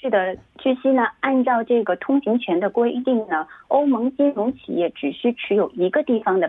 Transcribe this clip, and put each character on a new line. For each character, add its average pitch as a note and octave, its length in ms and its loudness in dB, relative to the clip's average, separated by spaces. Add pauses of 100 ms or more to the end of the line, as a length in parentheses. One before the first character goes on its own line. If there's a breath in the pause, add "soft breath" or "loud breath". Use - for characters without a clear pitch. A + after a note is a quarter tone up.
是 C4 80 -6
的， F#3 240 0 (240)
据 C4 180 0
悉 C4+ 180 0
呢， B3 120 2 (140)
按 C4 240 0
照 A#3+ 180 2
这 A#3 220 0
个 F3+ 140 -2
通 C#4 240 0
行 A#3+ 180 0
权 F3+ 180 -2
的 G3 120 0
规 A#3+ 240 0 (100)
定 C4 140 2 (100)
呢， D#3+ 180 -4 (220 loud breath)
欧 C#4+ 180 2
盟 C4 300 0
金 C#4+ 160 2
融 A3+ 220 -2
企 - 180 -14
业 E3+ 200 0
只 C#3 200 -6
需 A#3+ 220 -2
持 - 220 -4
有 G3 160 2
一 F3+ 180 -2
个 D4 140 0
地 A#3 180 0
方 F#4+ 180 0
的 E4 100 2